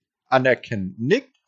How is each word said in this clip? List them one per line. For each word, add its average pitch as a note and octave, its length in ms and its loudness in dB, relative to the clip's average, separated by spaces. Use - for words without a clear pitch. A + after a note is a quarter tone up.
anerkennend A#2 720 -2
nickt. E3 380 -2